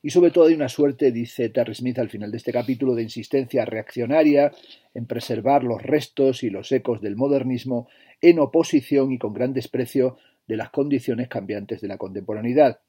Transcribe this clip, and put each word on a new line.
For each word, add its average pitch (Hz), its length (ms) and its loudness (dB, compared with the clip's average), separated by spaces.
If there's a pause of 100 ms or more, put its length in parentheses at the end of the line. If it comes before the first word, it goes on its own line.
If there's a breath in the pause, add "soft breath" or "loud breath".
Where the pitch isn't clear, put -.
y 143 80 -6
sobre 175 220 6
todo 170 140 8
hay 165 80 6
una 143 140 -2
suerte, 143 440 2
dice 117 360 -4
Terry 107 280 -2
Smith 123 240 -4
al 110 100 -4
final 104 220 -10
de 113 60 -8
este 117 140 -6
capítulo, 123 440 0
de 117 80 -2
insistencia 117 600 -2
reaccionaria 139 840 2 (420 loud breath)
en 120 140 -10
preservar 123 560 -2
los 117 180 -4
restos 135 640 0
y 113 80 -4
los 95 220 -6
ecos 120 280 -2
del 101 140 -6
modernismo 127 720 -2 (340 soft breath)
en 170 200 6
oposición 139 720 2
y 123 60 -4
con 107 140 -6
gran 123 200 -4
desprecio 127 640 -2 (320 soft breath)
de 110 80 -4
las 110 140 -8
condiciones 135 580 -2
cambiantes 101 520 -8
de 107 60 -10
la 98 100 -8
contemporaneidad, 107 920 0